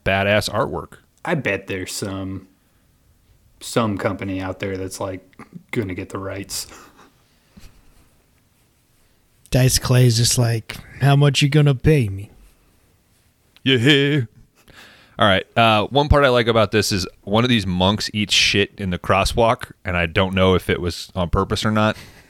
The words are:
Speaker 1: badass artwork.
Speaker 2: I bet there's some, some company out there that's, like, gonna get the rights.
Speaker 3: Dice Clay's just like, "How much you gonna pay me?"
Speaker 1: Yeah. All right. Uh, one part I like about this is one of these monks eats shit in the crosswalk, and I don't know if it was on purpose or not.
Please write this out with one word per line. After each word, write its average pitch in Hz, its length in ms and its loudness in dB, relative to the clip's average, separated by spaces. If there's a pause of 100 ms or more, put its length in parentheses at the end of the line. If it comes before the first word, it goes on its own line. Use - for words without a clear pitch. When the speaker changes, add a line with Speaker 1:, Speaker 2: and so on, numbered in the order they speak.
Speaker 1:
badass 98 460 0
artwork. - 480 -6 (260)
Speaker 2:
I 175 120 -4
bet 101 320 -4
there's 92 240 -8
some, 95 560 -10 (1120)
some 107 380 -2
company 95 420 -6
out 95 200 -8
there 98 160 -6
that's, 95 220 -10
like, 95 240 -10 (480)
gonna 98 240 -6
get 95 140 -10
the 104 100 -12
rights. 95 480 -12 (2750)
Speaker 3:
Dice 127 280 2
Clay's 123 380 4
just 120 220 0
like, 117 380 -2 (240)
"How 139 160 4
much 143 260 2
you 147 60 2
gonna 147 260 4
pay 135 340 2
me?" 98 220 -10 (1300)
Speaker 1:
Yeah. 139 580 4 (960)
All 107 80 4
right. 95 180 4 (140)
Uh, 110 300 4
one 143 200 0
part 143 160 4
I 135 40 4
like 123 180 2
about 113 240 2
this 107 220 2
is 92 140 -2 (160)
one 107 220 0
of 127 60 0
these 107 160 2
monks 95 480 0
eats 107 200 -4
shit - 440 0
in 98 120 -6
the 87 80 -4
crosswalk, 110 720 0 (120)
and 90 120 -4
I 85 100 0
don't 92 280 -2
know 92 200 4
if - 160 -2
it 90 100 -2
was - 360 -8
on 90 140 -2
purpose 95 340 -2
or 110 80 0
not. 107 240 0 (340)